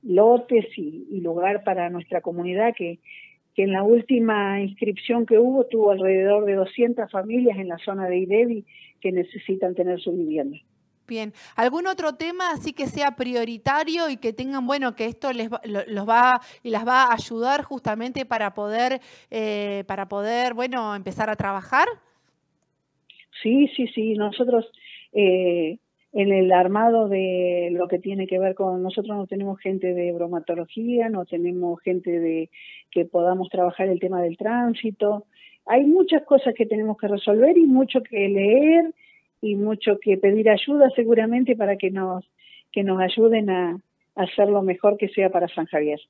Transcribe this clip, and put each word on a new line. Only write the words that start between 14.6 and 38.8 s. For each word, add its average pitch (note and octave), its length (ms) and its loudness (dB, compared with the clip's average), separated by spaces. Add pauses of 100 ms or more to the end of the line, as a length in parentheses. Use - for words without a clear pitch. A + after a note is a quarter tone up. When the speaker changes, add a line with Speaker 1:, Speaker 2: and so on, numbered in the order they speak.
Speaker 2:
bueno, C4+ 280 -2
que A3 100 -6
esto B3 280 -6
les A3+ 180 -8
va, A#3 120 -8
lo-, G#3 240 -6
los G#3 200 -8
va A#3+ 320 4 (220)
y A#3+ 80 -10
las A3 180 -2
va B3+ 180 4
a A#3+ 80 4
ayudar A#3+ 500 -2
justamente B3 640 -6
para G#3+ 260 -4
poder, A#3 480 -2 (300)
eh, G#3 560 -4
para G3 200 -6
poder, A#3 460 -2
bueno, A#3+ 420 -4
empezar G3 360 -6
a G#3+ 40 -4
trabajar? G3 520 0 (1500)
Speaker 1:
Sí, C4 340 4
sí, B3 120 -4
sí. A3 260 -4
Nosotros, A3+ 560 0 (440)
eh, F3+ 680 2 (320)
en G3+ 220 0
el F#3 180 4
armado G#3 560 4
de F3+ 640 -2
lo F3 160 -2
que F3 120 -2
tiene F#3+ 280 -6
que F#3 120 -2
ver F#3+ 160 0
con, F#3 280 -4
nosotros G#3 320 -6
no G3 120 -6
tenemos G3 320 -6
gente F#3+ 340 -4
de F3 180 -2
bromatología, E3+ 1000 -4
no F#3+ 160 -4
tenemos F3 560 -4
gente F3+ 380 -2
de E3 300 -4 (420)
que E3+ 140 0
podamos F3+ 440 0
trabajar F3+ 400 -2
el F3+ 100 0
tema F#3 220 -2
del E3+ 160 -4
tránsito. G#3+ 880 -2 (400)
Hay B3+ 200 4
muchas D#4+ 380 4
cosas C4 320 4
que A#3 100 0
tenemos G#3+ 320 -2
que G#3 100 -6
resolver G#3+ 500 4
y E4 80 8
mucho C4 380 4
que G3+ 240 -2
leer C#4 640 4 (480)